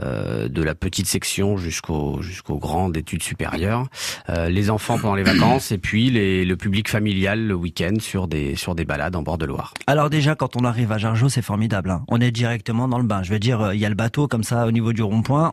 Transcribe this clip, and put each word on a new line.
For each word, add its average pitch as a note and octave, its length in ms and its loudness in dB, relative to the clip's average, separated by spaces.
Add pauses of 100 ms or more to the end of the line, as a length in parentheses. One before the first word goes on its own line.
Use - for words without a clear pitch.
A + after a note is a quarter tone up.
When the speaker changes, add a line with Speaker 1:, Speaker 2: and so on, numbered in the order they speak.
Speaker 1:
euh, A1 460 -4
de C#2 140 -2
la D#2 120 0
petite F#2 320 -4
section G2 500 0
jusqu'au, D#2 680 -2
jusqu'aux F2 360 -6
grandes E2+ 380 0
études - 260 -4
supérieures, G#2+ 640 -2 (440)
euh, E2+ 180 0
les G2+ 200 2
enfants A2 300 0
pendant G2+ 160 2
les G2 80 0
vacances A2 480 4
et G2+ 80 0
puis A2+ 320 2
les, F#2+ 340 2
le F2+ 120 2
public G#2 320 0
familial G#2 580 0
le G2+ 80 2
week-end F2 460 -2
sur F#2 260 -2
des, D2 300 -2
sur - 180 -4
des E2 100 -2
balades D2 300 -2
en E2 80 -2
bord D#2+ 160 -2
de D#2 80 -2
Loire. - 280 -6 (120)
Speaker 2:
Alors D3 240 2
déjà, D3+ 240 2
quand C3 220 -4
on B2 80 0
arrive A#2 260 0
à A2 80 0
Jargeau, A2+ 300 2
c'est B2+ 140 0
formidable, G#2 480 0
hein. E2+ 180 0
On A#2 120 2
est B2 120 4
directement A#2 560 -2
dans A#2+ 100 0
le B2 60 2
bain. G2+ 180 0
Je F2+ 100 -2
veux G#2+ 80 2
dire, A2+ 200 2
euh, G2+ 140 2
il G#2 60 0
y G#2+ 40 2
a G#2 40 2
le G#2+ 80 0
bateau A#2 320 0
comme A2+ 160 0
ça A#2+ 220 0
au A2+ 40 2
niveau A2+ 220 2
du A2 100 0
rond-point. A2+ 500 2